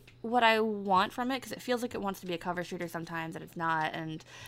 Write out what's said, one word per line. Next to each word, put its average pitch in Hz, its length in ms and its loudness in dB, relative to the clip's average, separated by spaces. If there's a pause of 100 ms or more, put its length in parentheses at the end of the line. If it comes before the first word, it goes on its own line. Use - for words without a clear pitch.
(220)
what 233 220 2
I 226 160 8
want 202 540 2
from 247 180 -2
it, 269 80 -2
'cause 226 120 -10
it - 100 -8
feels 247 220 0
like 240 100 -4
it 196 80 -4
wants 196 200 -2
to - 40 -12
be 175 80 -2
a 165 60 -2
cover 175 240 -2
shooter 175 240 -6
sometimes, 165 480 -6
and 156 100 -10
it's 165 100 -18
not. 160 380 2
And 160 320 -6 (220)